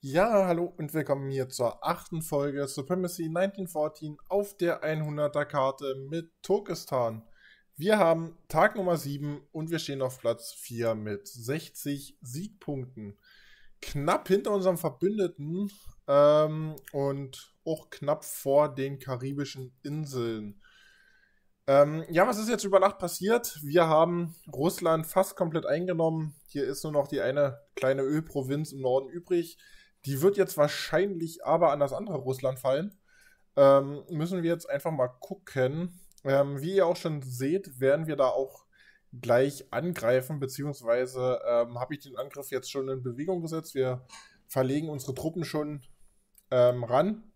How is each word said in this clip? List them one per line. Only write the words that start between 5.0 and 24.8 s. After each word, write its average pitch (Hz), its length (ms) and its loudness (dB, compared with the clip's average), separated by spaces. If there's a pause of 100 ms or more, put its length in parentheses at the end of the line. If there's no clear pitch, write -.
Karte 135 480 -2 (160)
mit 165 200 -8 (120)
Turkestan. 139 840 -2 (500)
Wir 208 220 2
haben 165 380 4 (100)
Tag 180 300 4
Nummer 180 220 0
sieben 143 420 -6 (120)
und 160 180 -8
wir 165 80 -2
stehen 139 240 -4
auf 127 180 -4
Platz 117 320 -2
vier 113 420 -2
mit 107 320 -8
sechzig 139 920 -8
Siegpunkten. 127 1000 -10 (600)
Knapp 151 480 -2
hinter 202 240 2
unserem 185 240 2
Verbündeten, 180 920 -2 (360)
ähm, 151 680 4 (160)
und 139 720 -6
auch - 240 -6
knapp 151 380 -4
vor 143 460 2
den 135 260 -4
karibischen 135 840 -8
Inseln. 120 800 -6 (1040)
Ähm, 147 440 6
ja, 180 180 4
was 220 100 -2
ist 220 120 -4
jetzt 220 140 -2
über 190 160 6
Nacht 196 180 4
passiert? 190 680 -2
Wir 160 240 4
haben 170 480 2 (160)
Russland 160 540 0